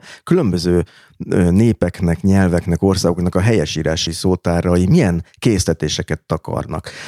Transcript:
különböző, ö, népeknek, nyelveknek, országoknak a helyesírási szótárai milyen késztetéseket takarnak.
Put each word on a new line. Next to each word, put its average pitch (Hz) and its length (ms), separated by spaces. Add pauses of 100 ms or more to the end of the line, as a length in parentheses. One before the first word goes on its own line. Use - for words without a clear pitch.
(240)
különböző, 87 640 (440)
ö, 90 220
népeknek, 90 720
nyelveknek, 87 600
országoknak 90 540
a 92 40
helyesírási 82 720
szótárai 87 760
milyen 98 380 (140)
késztetéseket 87 840
takarnak. - 640 (160)